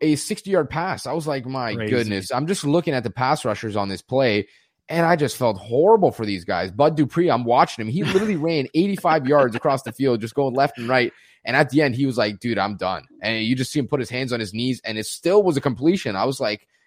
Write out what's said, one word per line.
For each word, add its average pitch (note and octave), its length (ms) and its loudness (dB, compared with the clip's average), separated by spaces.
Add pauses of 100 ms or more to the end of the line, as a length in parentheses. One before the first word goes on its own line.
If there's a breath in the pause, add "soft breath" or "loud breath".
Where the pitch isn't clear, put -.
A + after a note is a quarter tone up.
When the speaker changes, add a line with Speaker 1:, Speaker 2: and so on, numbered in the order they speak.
Speaker 1:
a D3+ 160 2
sixty-yard F3+ 520 -2
pass. E3+ 380 -6
I B2 60 -4
was D#3 160 -4
like, C3+ 180 -6
"My B2+ 300 -4
Speaker 2:
Crazy. A2 160 -4
Speaker 1:
goodness." G#2+ 400 -2
I'm C3+ 160 -2
just F#3+ 160 -2
looking D#3 300 2
at B2 100 -2
the A2+ 60 -6
pass B2+ 340 0
rushers G#2+ 320 -4
on G2+ 120 0
this F#2+ 140 -8
play, B2 460 2 (400 soft breath)
and E3 180 0
I E3+ 80 4
just D3 220 0
felt A2 220 0
horrible D#3+ 520 4
for A2 160 -4
these F#2+ 180 -4
guys. F#2 280 -2
Bud D3 240 2
Dupree, D#3+ 340 2
I'm B2 140 2
watching A#2+ 420 2
him. A2 60 -4
He F3+ 100 -2
literally G3 340 2
Speaker 2:
<laughs> D3+ 140 -2
Speaker 1:
ran D3 240 0
eighty-five E3 540 2
yards C3+ 260 4
across C3+ 280 0
the A2+ 100 -8
field, B2+ 280 0
just A2+ 140 -10
going C3+ 200 0
left C#3 220 0
and A#2 120 -8
right. B2+ 240 2 (320 soft breath)
And A#2+ 100 -2
at C#3+ 160 4
the D3 120 4
end, C3+ 120 2
he C3+ 120 0
was B2 120 -2
like, G#2+ 220 -2
"Dude, A#2 180 -2
I'm G2+ 180 0
done." F#2 280 -4 (180)
And A2 220 -2
you A#2 100 0
just B2+ 160 -2
see - 80 -4
him C3 80 0
put C#3 140 -2
his A#2 100 -8
hands B2+ 220 -6
on A#2+ 80 -2
his G2+ 120 -6
knees, A#2+ 320 -4
and A2 140 -6
it G#2+ 80 -6
still G3 380 2
was F3 120 0
a C3 40 0
completion. C3 560 -2
I G2 80 0
was C3 160 -4
like, G#2+ 260 -4 (200)